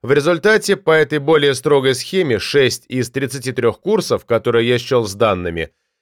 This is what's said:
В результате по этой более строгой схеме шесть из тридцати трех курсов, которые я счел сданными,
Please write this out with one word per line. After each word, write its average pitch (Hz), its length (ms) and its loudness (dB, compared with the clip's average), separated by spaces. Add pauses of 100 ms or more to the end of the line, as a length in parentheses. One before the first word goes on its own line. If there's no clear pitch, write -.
В 113 100 0
результате 185 640 2
по 160 160 0
этой 151 260 2
более 143 380 2
строгой 131 400 2
схеме 151 420 -2
шесть 131 500 0
из 123 220 -4
тридцати 131 400 -6
трех 117 300 -2
курсов, 180 440 -2
которые 117 440 0
я 123 100 2
счел 120 260 0
сданными, 92 680 -2 (320)